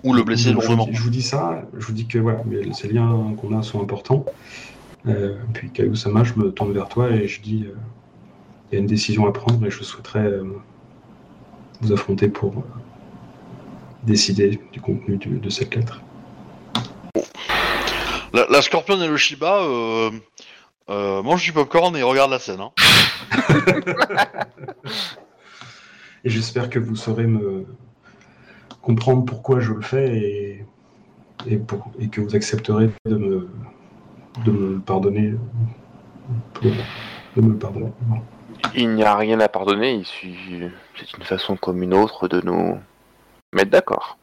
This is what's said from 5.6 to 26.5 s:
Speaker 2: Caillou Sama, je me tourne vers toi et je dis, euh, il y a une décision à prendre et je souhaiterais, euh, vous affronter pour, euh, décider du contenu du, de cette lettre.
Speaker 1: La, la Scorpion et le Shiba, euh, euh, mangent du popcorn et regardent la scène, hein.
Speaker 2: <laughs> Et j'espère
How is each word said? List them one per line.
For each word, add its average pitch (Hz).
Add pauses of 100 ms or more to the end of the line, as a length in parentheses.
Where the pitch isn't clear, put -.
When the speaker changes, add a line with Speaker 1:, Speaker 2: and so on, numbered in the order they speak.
Speaker 2:
Caillou 104
Sama, 107
je 120
me 104
tourne 101
vers 98
toi 123
et 107
je -
dis, 107
euh, 98 (960)
il 101
y -
a 98
une 101
décision 107
à 101
prendre 117
et 98
je -
souhaiterais, -
euh, 101 (1400)
vous 107
affronter 98
pour, 101
euh, 120 (1400)
décider 104 (120)
du -
contenu 98
du, 98
de 98
cette -
lettre. 117 (2250)
Speaker 1:
La, 117
la 139
Scorpion 180
et 170
le 151
Shiba, 156
euh, 113 (800)
euh, 101
mangent 170
du 175
popcorn 165
et 131
regardent 135
la 127
scène, 95
hein. 98 (600)
Speaker 2:
<laughs> 202 (1800)
Et 123
j'espère 113